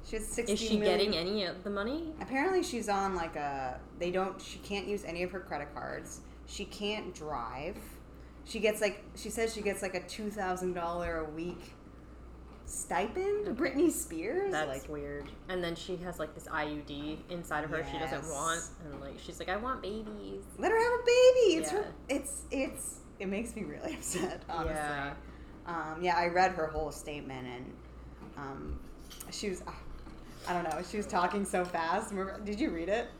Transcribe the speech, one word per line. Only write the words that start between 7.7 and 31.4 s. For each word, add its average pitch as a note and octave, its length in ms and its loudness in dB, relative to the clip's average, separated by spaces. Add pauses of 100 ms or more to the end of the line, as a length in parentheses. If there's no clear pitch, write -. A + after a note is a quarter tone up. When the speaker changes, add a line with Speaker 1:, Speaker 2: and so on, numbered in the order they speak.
Speaker 1:
She - 160 -6
gets, G#3+ 220 6
like, G3+ 220 2 (120)
she - 140 -6
says A3 240 2
she G#3+ 80 -4
gets, G3 220 2
like, F#3 100 -2
a F3+ 80 0
two G#3 300 -4
thousand F#3 420 0
dollar E3+ 460 0
a D#3+ 60 0
week D#3+ 500 -6 (920)
stipend? F#4+ 840 0
Speaker 2:
Okay. F4+ 40 0
Speaker 1:
Britney D4 400 4
Spears? C#4 600 -2
Speaker 2:
That's D3+ 160 2 (160)
Speaker 1:
Like - 60 -10
Speaker 2:
weird. C#3+ 400 -6 (200)
And F#3 140 0
then E3+ 120 0
she F3+ 220 -6
has, F3 220 -6
like, D#3 140 -4
this - 180 -12
I D#3 140 0
U D3+ 200 -4
D D3 340 -6 (100)
inside E3+ 340 -2
of D#3 60 -4
her D#3 220 0
she D#3+ 80 -4
doesn't D3 240 -2
Speaker 1:
Yes. D#3+ 80 -6
Speaker 2:
want, E3 300 0 (240)
and, C#3 160 -8
like, C3+ 180 -8
she's E3 200 -10
like, E3 100 -4
"I F#3 80 2
want A#3+ 240 -2
babies." G#3 640 -6 (140)
Speaker 1:
Let F#4 140 4
her A4+ 100 8
have A#4+ 180 6
a B4 40 -2
baby. B4 540 12
It's D#4+ 140 2
Speaker 2:
Yeah. F4+ 80 2
Speaker 1:
her, G#4 60 2 (240)
it's, - 320 0 (100)
it's, - 480 -2 (200)
it G3 80 -2
makes G3+ 280 -2
me G#3+ 80 -4
really D#3 300 -6
<laughs> - 20 -4
upset, F3 540 -2
honestly. D#3+ 260 0
Speaker 2:
Yeah. D3 380 -2 (540)
Speaker 1:
Um, D#3+ 340 -4
yeah, F3+ 160 4
I F3 100 4
read F3+ 260 8
her D#3+ 140 2
whole D3+ 240 -2
statement, C#3 560 -6
and, B2 260 -8 (640)
um, C3+ 420 -6 (500)
she - 200 -2
was, F3+ 120 -4
uh, - 100 -8 (760)
I F3+ 60 0
don't F3 100 2
know, D#3+ 260 0
she A3 80 -2
was G#3 80 0
talking G3 400 4